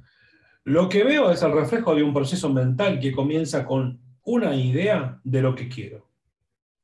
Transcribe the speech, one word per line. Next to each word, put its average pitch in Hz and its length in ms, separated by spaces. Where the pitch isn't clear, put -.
lo 165 240
que 202 160
veo 269 260
es 170 120
el 156 100
reflejo 156 420
de 147 100
un 147 100
proceso 143 380
mental 131 480
que 131 120
comienza 151 520
con 131 360
una 214 300
idea 135 720
de 131 180
lo 131 120
que - 140
quiero. - 400